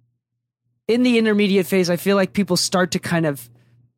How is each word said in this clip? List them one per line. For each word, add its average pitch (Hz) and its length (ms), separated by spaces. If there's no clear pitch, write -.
in 240 140
the 240 160
intermediate 208 480
phase, 185 240
I 175 60
feel 196 200
like 190 160
people 180 240
start 180 360
to 185 60
kind 165 280
of 143 240